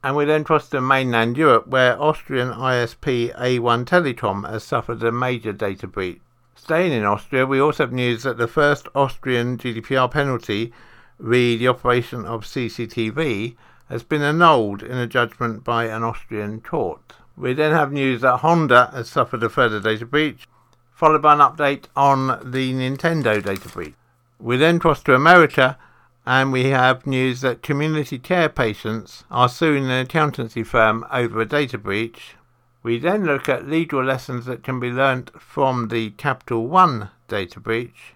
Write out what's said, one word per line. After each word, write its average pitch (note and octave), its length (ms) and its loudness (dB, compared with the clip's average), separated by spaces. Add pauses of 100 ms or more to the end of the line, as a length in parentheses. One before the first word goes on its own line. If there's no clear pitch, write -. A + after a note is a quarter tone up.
And C3+ 100 -2
we D3 80 2
then D3+ 220 2
cross D#3 240 0
to C3+ 100 -2
mainland B2+ 560 0
Europe, C3+ 320 4
where B2+ 340 2
Austrian C3+ 520 -2
I B2+ 240 -2
S A#2+ 160 -2
P A#2+ 440 -2
A B2 220 0
one A#2+ 240 2
Telekom A#2+ 640 0
has A2 140 -8
suffered A#2 400 -4
a A#2 80 2
major A#2+ 400 -4
data G2 340 -6
breach. F#2 360 -6 (340)
Staying E3 360 0
in A2 140 0
Austria, B2+ 420 0
we C3+ 120 2
also D3 240 2
have B2 100 -4
news B2 300 -2
that B2 140 -2
the A#2 100 2
first C#3+ 460 0
Austrian B2 640 -2
G A#2+ 160 -8
D A2+ 80 -8
P C3+ 140 -4
R B2+ 140 2
penalty, A#2+ 640 -2 (440)
re A#2+ 400 2
the B2 120 0
operation A#2+ 560 -2
of A2 200 -8
C B2 220 -6
C A#2+ 180 -8
T A2+ 240 -4
V, A#2+ 460 -4 (320)
has A#2 160 -10
been D3+ 180 -2
annulled C#3+ 600 0
in B2+ 140 -10
a B2 100 -6
judgment A#2 560 -6
by A#2 220 -4
an A2+ 180 -8
Austrian A2 560 -8
court. A2 540 -8 (240)
We B2+ 160 -4
then D3+ 180 0
have D3 220 0
news C3 280 -2
that B2+ 180 2
Honda D3+ 540 4
has B2 160 -10
suffered B2 320 -2
a A2 80 0
further A2 300 0
data A2 260 -2
breach, C#3+ 420 -4 (440)
followed D#3 300 2
by D3+ 120 6
an D3 60 4
update C#3+ 460 2 (100)
on C3 560 2
the C3 220 -2
Nintendo C3 680 -2
data G2 280 -6
breach. E2 260 -12 (420)
We A#2+ 200 -2
then E3 220 4
cross D#3+ 240 0
to B2+ 120 6
America, C#3+ 640 6 (480)
and C3 260 2
we B2+ 140 2
have C3 420 2
news B2+ 340 0
that B2 220 -2
community D3 560 -4
care E3+ 300 0
patients A2 840 -6
are B2 180 2
suing C#3+ 360 0
an C3 60 -2
accountancy B2+ 720 -2
firm A2+ 460 2
over A#2+ 300 -2
a A2 80 0
data C3 300 -2
breach. G#2 580 -6 (460)
We A#2+ 160 -2
then F#3 280 0
look C#3+ 240 -2
at C3+ 180 -2
legal D3+ 340 -2
lessons B2+ 440 -4
that B2+ 180 -10
can C3 160 -6
be B2 100 -4
learnt B2+ 480 -2
from B2+ 520 -2
the A2+ 220 -4
Capital B2 540 -6
One C#3+ 440 2 (180)
data G2 320 -6
breach. - 560 -8